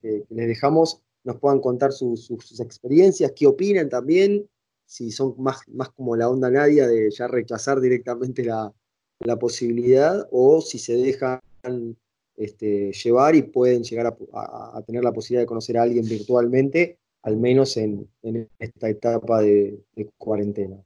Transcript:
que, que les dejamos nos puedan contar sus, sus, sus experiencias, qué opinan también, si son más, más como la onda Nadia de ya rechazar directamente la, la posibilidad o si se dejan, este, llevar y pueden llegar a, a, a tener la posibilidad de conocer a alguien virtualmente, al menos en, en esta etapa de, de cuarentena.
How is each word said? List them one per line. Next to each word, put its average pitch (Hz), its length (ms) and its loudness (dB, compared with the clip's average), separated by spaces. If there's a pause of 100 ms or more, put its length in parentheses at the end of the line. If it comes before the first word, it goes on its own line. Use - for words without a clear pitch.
que, 107 260 -6
que 110 80 -14
les 117 120 -4
dejamos 151 540 0 (220)
nos 120 140 -8
puedan 139 220 2
contar 127 320 0
sus, 123 340 -6
sus, 117 200 -12
sus - 140 -20
experiencias, 143 760 2
qué 147 120 4
opinan 175 420 2
también, 185 580 0 (380)
si 117 260 -12
son 127 260 -4
más, 131 300 -4
más 123 220 -10
como 123 260 -6
la 117 140 0
onda 127 200 0
Nadia 147 380 4
de 113 240 2
ya 120 160 -8
rechazar 120 540 -2
directamente 123 600 -2
la, 113 300 -6 (460)
la 117 180 -4
posibilidad 123 960 2
o 135 300 6
si 139 180 -10
se 120 160 -4
dejan, 127 440 0 (960)
este, 104 580 -4
llevar 131 420 4
y 151 80 8
pueden 123 400 2
llegar 117 240 -4
a, 113 100 -6 (160)
a, 113 440 -12
a 110 60 -12
tener 117 200 -4
la 123 100 2
posibilidad 120 300 -2
de 113 40 -4
conocer 113 300 -6
a 117 60 2
alguien 120 220 0
virtualmente, 123 920 0 (260)
al 107 140 -2
menos 127 400 2
en, 104 300 -4 (160)
en 113 260 -8 (100)
esta 113 300 -8
etapa 113 520 0
de, 104 380 2 (160)
de 107 220 -10
cuarentena. 101 680 -6